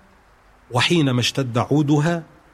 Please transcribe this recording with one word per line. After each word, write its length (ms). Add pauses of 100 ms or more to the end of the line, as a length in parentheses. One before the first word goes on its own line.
(720)
وحينما 500
اشتد 380
عودها 680 (300)